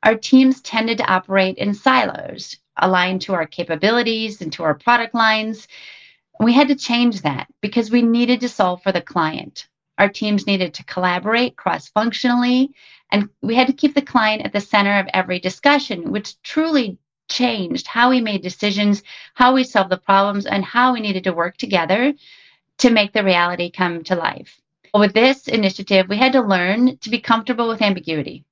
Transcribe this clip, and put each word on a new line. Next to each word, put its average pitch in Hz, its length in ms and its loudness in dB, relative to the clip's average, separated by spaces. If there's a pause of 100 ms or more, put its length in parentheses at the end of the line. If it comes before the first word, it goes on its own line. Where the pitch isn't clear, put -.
Our 220 140 4
teams 262 460 4
tended 226 360 -4
to 208 140 0
operate 190 460 0
in 202 160 -2
silos, - 800 -4 (220)
aligned 185 440 0
to 190 120 -4
our 165 120 -2
capabilities 220 920 -2
and 160 140 -10
to - 80 -10
our 156 120 0
product 233 400 0
lines. 220 540 0 (680)
We 233 160 4
had 269 140 4
to 285 60 2
change 240 460 0
that 143 280 -4 (120)
because 214 300 -2
we 240 100 4
needed 240 400 2
to 247 80 -4
solve 180 340 -2
for 190 100 -2
the 175 100 -2
client. - 640 -6 (320)
Our 196 100 4
teams 208 380 -2
needed 185 280 -2
to - 100 -18
collaborate 185 720 -2
cross-functionally, 247 1120 0 (420)
and 208 160 0 (140)
we 226 120 -2
had 247 120 4
to 269 80 0
keep 294 200 0
the 285 60 2
client 214 460 0
at - 80 -8
the 208 60 0
center 202 380 0
of 190 140 -2
every 185 260 -2
discussion, 185 720 0
which 208 320 -8
truly 294 540 -2 (320)
changed 214 580 -4
how 240 220 2
we 254 140 2
made 202 200 -4
decisions, 202 600 -2 (320)
how 254 180 4
we 262 100 4
solved 196 280 0
the 180 80 0
problems, 196 480 0
and 196 180 -2
how 247 300 2
we 226 60 -6
needed 190 240 -4
to 185 100 -2
work 165 240 -4
together 202 560 0 (640)
to 247 120 4
make 208 220 2
the 208 120 0
reality 175 460 0
come 170 340 -4
to 185 100 -2
life. - 440 -6 (360)
With 208 180 4
this 262 340 2
initiative, 196 640 0
we 202 80 -2
had 254 160 2
to 262 80 4
learn 208 560 0
to - 140 -12
be 226 100 -2
comfortable 233 480 -2
with 220 140 -4
ambiguity. 170 680 -4